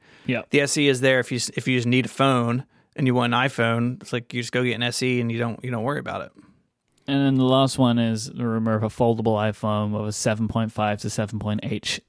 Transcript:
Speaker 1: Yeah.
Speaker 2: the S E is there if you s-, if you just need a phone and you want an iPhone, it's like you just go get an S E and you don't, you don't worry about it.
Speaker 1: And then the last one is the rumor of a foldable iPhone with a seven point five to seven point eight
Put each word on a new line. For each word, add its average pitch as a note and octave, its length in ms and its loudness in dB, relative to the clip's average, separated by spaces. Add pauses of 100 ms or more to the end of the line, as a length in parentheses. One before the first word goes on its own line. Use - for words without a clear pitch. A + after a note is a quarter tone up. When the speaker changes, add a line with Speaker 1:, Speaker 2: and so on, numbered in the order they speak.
(260)
Speaker 1:
Yeah. B2 240 -2
Speaker 2:
the C#3+ 120 4
S C3+ 160 0
E C#3+ 100 4
is B2+ 140 2
there C3 180 4
if - 100 -2
you B2+ 60 -4
s-, - 200 -4
if - 120 -4
you B2+ 80 4
just A#2 100 0
need B2 200 4
a - 20 -8
phone B2+ 560 0 (320)
and C3+ 100 0
you B2 80 4
want A#2+ 200 2
an A#2+ 60 4
iPhone, A#2+ 600 0
it's - 120 -18
like A#2+ 220 -6
you A#2+ 60 -4
just A#2 120 -6
go B2+ 120 0
get B2 80 0
an A2 100 -4
S A#2+ 200 -4
E B2+ 180 0
and A#2 100 -2
you A2+ 80 -4
don't, A#2 240 -4
you B2+ 80 -8
don't A2+ 140 -4
worry C#3+ 160 -4
about F#2+ 220 -8
it. - 100 -16 (760)
Speaker 1:
And C#3 180 2
then C3+ 80 4
the C3 100 4
last C3 340 4
one A#2+ 200 4
is A2+ 280 0
the A#2+ 200 -6
rumor A2+ 280 0
of G#2+ 100 0
a A2 40 0
foldable A2+ 480 2
iPhone G#2 540 -2
with G#2+ 180 -4
a G#2 40 -4
seven A2 340 -2
point A2 240 -2
five G#2 300 -2
to A2 100 -6
seven G#2+ 300 -4
point G#2 240 -2
eight - 340 -6 (100)